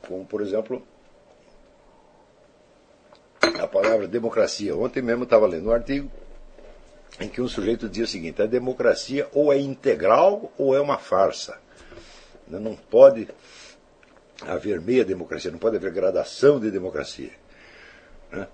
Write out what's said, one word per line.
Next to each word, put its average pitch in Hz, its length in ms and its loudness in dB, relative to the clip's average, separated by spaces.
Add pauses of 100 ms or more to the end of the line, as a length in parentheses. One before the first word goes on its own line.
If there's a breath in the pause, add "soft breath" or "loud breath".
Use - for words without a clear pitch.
Como, 92 180 -12
por 104 160 -8
exemplo, 107 420 -6 (2500)
a - 260 0
palavra 104 420 0
democracia. 104 680 -2
Ontem 123 260 -4
mesmo 120 200 -2
eu - 20 -4
estava 110 220 6
lendo 87 220 -2
um 113 40 2
artigo 139 380 -4 (1080)
em 104 80 -8
que - 120 -8
um 123 80 -2
sujeito 113 400 -4
dizia 110 160 -4
o 110 40 -6
seguinte: 82 340 -6
"A 107 40 2
democracia 123 880 -2
ou 147 200 4
é 139 60 4
integral 135 1000 2
ou 135 160 2
é 139 60 2
uma 143 180 -2
farsa. - 600 -2 (880 loud breath)
Não 101 260 -10
pode 120 540 6 (1120 loud breath)
haver 92 380 -4
meia 113 240 2
democracia, 87 460 -6
não 85 80 -14
pode 110 180 0
haver 90 160 -4
gradação 95 640 2
de 110 120 -4
democracia, 85 600 -8 (1000 loud breath)
né? - 240 -10